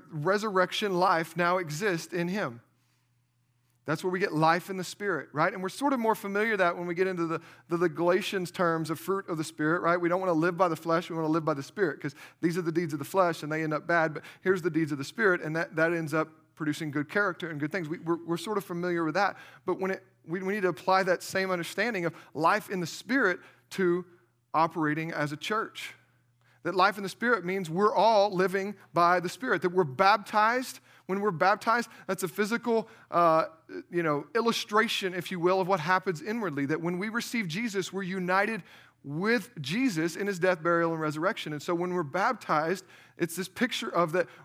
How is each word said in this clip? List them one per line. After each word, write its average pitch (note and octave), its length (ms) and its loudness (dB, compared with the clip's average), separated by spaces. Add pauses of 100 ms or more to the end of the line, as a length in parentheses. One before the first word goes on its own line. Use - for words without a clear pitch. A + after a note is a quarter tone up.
(100)
resurrection F#3 840 0
life F3 420 2
now F3 220 2
exists E3 560 -4
in F3 120 -2
him. E3+ 360 -4 (1200)
That's D#3+ 200 -4
where F#3 60 -2
we F#3 80 -2
get F3+ 160 -2
life E3 340 2
in F#3+ 80 -8
the F#3 80 -6
Spirit, F3 480 -6
right? D#3 180 2
And F#3+ 120 -6
we're F#3 80 -4
sort C#4 240 -2
of B3+ 40 0
more A3 160 2
familiar G#3 360 -2
with G#3 80 0
that F3+ 180 2
when F3 100 -6
we F3 80 -4
get F#3 120 2
into F3+ 180 -2
the, D#3+ 160 -4 (300)
the, E3+ 80 0
the F3 100 4
Galatians F3 640 0
terms E3 400 0
of D#3+ 100 -4
fruit G3 300 -4
of E3 80 -4
the D#3 60 -2
Spirit, D#3 360 0
right? E3+ 180 2
We E3+ 120 0
don't F#3 100 2
wanna F#3 140 2
live E3 240 2
by F#3 100 6
the D#3+ 80 -2
flesh, E3 320 0
we E3+ 80 -6
wanna D#3+ 120 -2
live D#3 180 0
by D#3 80 2
the C#3 80 -6
Spirit, F3 360 -2
'cause C#3+ 160 -8 (280)
these E3+ 160 0
are - 20 -2
the E3+ 100 -2
deeds E3 220 -2
of D3+ 60 -4
the C#3 80 -8
flesh F3 360 2
and D3 80 -6
they D#3 120 -2
end D#3 100 -2
up D3 140 -4
bad, D#3+ 260 2
but D3+ 120 -12 (180)
here's F#3+ 180 2
the E3+ 80 0
deeds D#3 240 0
of C#3 60 -4
the C3 60 -6
Spirit, F#3 360 2
and D#3 160 -4
that, E3 180 -4
that E3 200 2
ends D#3+ 180 -4
up D#3 160 0 (260)
producing D3+ 360 -4
good D3 180 -4
character F#3+ 400 -2
and D3 100 -8
good D3 140 -4
things. F3 160 -4
We, D3 120 -6
we're, E3 260 -2
we're E3+ 100 -2
sort G#3+ 220 -4
of F#3+ 80 -6
familiar F3 380 -2
with D#3 100 -2
that, F#3+ 240 0 (260)
but F3+ 160 -2
when F#3+ 120 -2
it, - 120 -8 (220)
we, F3+ 160 -6
we F#3+ 100 -2
need G#3 120 -2
to F#3 40 4
apply F#3+ 360 2
that F3+ 180 2
same F#3+ 280 -2
understanding F#3 540 -2
of D#3+ 80 -2 (220)
life F3 340 2
in F#3+ 120 -2
the E3+ 60 -2
Spirit A3 540 0 (300)
to F3 340 2 (480)
operating D#3+ 600 0
as D3 200 -2
a D3+ 60 -8
church. - 560 -4 (720)
That E3+ 100 -2
life G3+ 240 4
in G3 60 -6
the F#3 40 -4
Spirit A#3 340 0
means F3+ 280 -4
we're G3+ 240 4
all G#3 400 6
living G3 400 0 (180)
by F3 280 6
the F3+ 100 -2
Spirit, G#3+ 320 -2
that F3+ 80 2
we're F#3 140 2
baptized. G#3+ 960 2 (260)
When G3 160 -2
we're G#3 80 2
baptized, G#3 580 2 (180)
that's F#3 160 -4
a F#3 60 -2
physical, A3 580 0 (240)
uh, E3 340 4 (460)
you E3+ 120 -2
know, D3+ 320 0
illustration, A3 800 0
if F3 160 -6
you F#3 100 -6
will, F3+ 180 4
of F#3 80 0
what F#3 140 0
happens F#3 400 0
inwardly, F3+ 460 -4
that D#3+ 160 -2
when F3 160 -2
we G#3 100 -4
receive A3 400 -4
Jesus, G3 420 -4
we're G3 120 -4
united F#3+ 600 0 (420)
with F#3+ 540 0
Jesus E3 580 -2
in G3+ 100 -4
his G3 120 -2
death, F3+ 240 2
burial, E3+ 300 2
and D#3+ 80 -4
resurrection. D#3 540 -4
And C#3+ 80 -8
so F3+ 120 -2
when F3+ 200 -2
we're F3+ 80 0
baptized, F3 840 0 (320)
it's E3+ 200 -4
this F3+ 120 -6
picture - 400 -2
of E3+ 240 0
that E3+ 140 0 (180)